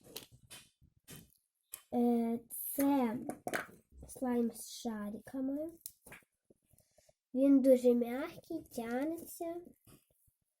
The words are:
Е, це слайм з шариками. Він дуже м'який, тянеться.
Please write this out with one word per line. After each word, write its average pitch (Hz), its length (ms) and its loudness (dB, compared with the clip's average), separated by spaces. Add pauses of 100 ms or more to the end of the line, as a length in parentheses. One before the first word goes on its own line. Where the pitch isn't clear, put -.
(1900)
Е, 233 460 2 (360)
це 269 420 2 (880)
слайм 240 480 -2
з - 160 -14
шариками. 262 1000 -6 (1600)
Він 269 260 8
дуже 247 340 8
м'який, 269 760 -4
тянеться. 311 840 -6 (1040)